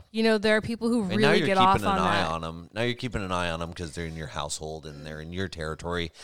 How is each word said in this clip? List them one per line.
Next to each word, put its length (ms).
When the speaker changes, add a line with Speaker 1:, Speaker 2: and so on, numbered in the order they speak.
Speaker 1:
You 120
know, 160
there 180
are 60
people 260
who 140
Speaker 2:
And 80
Speaker 1:
really 120
Speaker 2:
now 100
you're 140
Speaker 1:
get 120
Speaker 2:
keeping 100
Speaker 1:
off 120
Speaker 2:
an 40
Speaker 1:
on 140
Speaker 2:
eye 240
Speaker 1:
that. 80
Speaker 2:
on 140
'em. 280
Now 80
you're 140
keeping 280
an 80
eye 200
on 100
'em 140
'cause 200
they're 120
in 100
your 120
household 580
and 180
they're 160
in 140
your 140
territory. 600